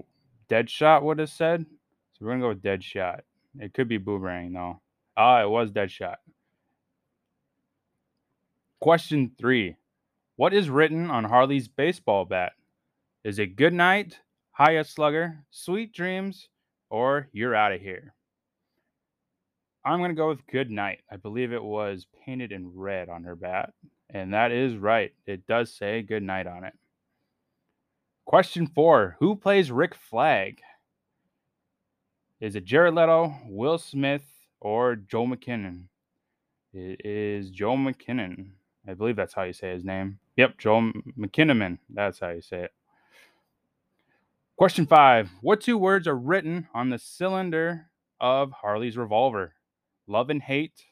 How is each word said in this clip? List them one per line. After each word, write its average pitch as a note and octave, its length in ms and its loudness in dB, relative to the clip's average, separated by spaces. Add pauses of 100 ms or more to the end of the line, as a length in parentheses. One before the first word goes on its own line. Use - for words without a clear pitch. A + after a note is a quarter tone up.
(480)
Deadshot D3 540 4
would D3+ 160 -2
have D#3 120 -4
said. E3 360 -2 (460)
So - 120 -18
we're A2 60 -6
gonna B2+ 120 -4
go A#2+ 80 0
with G2 120 -6
Deadshot. F#2+ 600 -6 (360)
It G#2 160 -14
could B2+ 140 0
be A2+ 100 -2
Boomerang, F#2 540 -6
though. F2 280 -10 (360)
Ah, A#2+ 260 6
it G#2 80 2
was A2+ 220 0
Deadshot. G2 460 -6 (2500)
Question D3+ 580 2
three. A#2 380 0 (640)
What F3 180 2
is F#3+ 160 2
written D#3+ 400 2
on A#2 140 -2
Harley's B2+ 420 4
baseball B2+ 580 -2
bat? F2+ 280 -4 (720)
Is G#2+ 160 -4
it G2 160 -6
"Good E3 180 4
night," F3+ 460 0 (360)
"Hiya, D#3 280 4
Slugger," D#3 680 -2
"Sweet A3 420 -8
dreams," F#3 580 -8 (380)
or C3+ 440 -2
"You're A2+ 240 -4
outta G#2 220 2
here"? G2 360 -16 (1700)
I'm E3+ 200 -2
gonna F3 100 -2
go D#3 160 -2
with D3+ 180 -6
"Good B2+ 240 -4
night." G2+ 300 -6 (100)
I G2+ 60 -16
believe A#2 380 -6
it A2 100 -8
was G#2 420 -8 (200)
painted B2+ 260 -10
in F2+ 240 -14
red F#2+ 320 -8
on E2+ 160 -14
her F2 100 -14
bat. F2+ 380 -8 (380)
And F#2+ 240 -8
that A#2 180 2
is B2 240 -2
right. G#2 380 0 (100)
It G2 220 -10
does A#2 260 -2
say G#2+ 300 -6
"Good G#2 200 -6
night" F#2+ 240 -6
on F2+ 180 -14
it. - 140 -18 (1500)
Question E3+ 400 2
four. C#3+ 540 4
Who G3 160 2
plays F#3+ 360 2
Rick C#3+ 220 0
Flag? A2 680 0 (1800)
Is G#2+ 160 -8
it F2+ 100 -10
Jared D#3+ 280 4
Leto, E3 400 4 (120)
Will A#2 320 -2
Smith, C#3 680 -4 (140)
or A#2 360 0
Joe A2+ 300 -4
McKinnon? G#2+ 580 -8 (920)
It F#2 320 -12
is G#2 440 -6
Joe G#2 260 -2
McKinnon. A2+ 720 -6 (360)
I F#2+ 60 -12
believe G#2+ 240 -4
that's G#2+ 180 -4
how G2 100 -4
you F2+ 100 -8
say F#2 180 -10
his F2+ 120 -8
name. G2 340 -6 (180)
Yep, C3 220 2
Joe A2 200 2
M-, A2+ 400 -4
McKinnon. A2 600 0 (100)
That's G2+ 300 -4
how F2 120 -8
you E2+ 120 -12
say F2+ 220 -10
it. - 100 -14 (1800)
Question F3 300 4
five. B2+ 440 8 (100)
What G#3 220 2
two A#3+ 160 0
words F#3+ 280 2
are C#3+ 120 0
written E3 560 -2
on B2 160 -2
the A#2 80 -4
cylinder F3 920 -4 (320)
of C3+ 320 0
Harley's A2 460 -4
revolver? A2 560 0 (520)
Love A2+ 220 -2
and D#3 140 -4
hate, C#3+ 500 -6